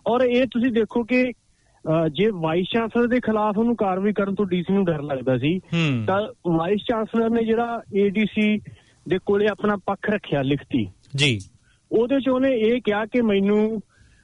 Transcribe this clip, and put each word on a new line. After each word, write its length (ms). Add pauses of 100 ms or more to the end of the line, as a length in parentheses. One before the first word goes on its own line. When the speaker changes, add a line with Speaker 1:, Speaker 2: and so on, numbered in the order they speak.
Speaker 1:
ਔਰ 140
ਇਹ 240
ਤੁਸੀਂ 260
ਦੇਖੋ 320
ਕਿ, 280
ਅਹ, 760
ਜੇ 240
ਵਾਈਸ 380
ਚਾਂਸਲਰ 360
ਦੇ 120
ਖਿਲਾਫ 380
ਉਹਨੂੰ 180
ਕਾਰਵਾਈ 380
ਕਰਨ 220
ਤੋਂ 100
ਡੀ 160
ਸੀ 120
ਨੂੰ 120
ਡਰ 160
ਲੱਗਦਾ 360
ਸੀ, 200
Speaker 2:
ਹੂੰ। 480
Speaker 1:
ਤਾਂ 220 (200)
ਵਾਈਸ 400
ਚਾਂਸਲਰ 420
ਨੇ 140
ਜਿਹੜਾ 380 (140)
ਏ 140
ਡੀ 160
ਸੀ 320 (520)
ਦੇ 160
ਕੋਲੇ 220
ਆਪਣਾ 280
ਪੱਖ 340
ਰੱਖਿਆ 320
ਲਿਖਤੀ। 460 (280)
Speaker 2:
ਜੀ। 240 (520)
Speaker 1:
ਉਹਦੇ 280
'ਚ 100
ਉਹਨੇ 280
ਇਹ 240
ਕਿਹਾ 240
ਕਿ 160
ਮੈਨੂੰ, 600 (420)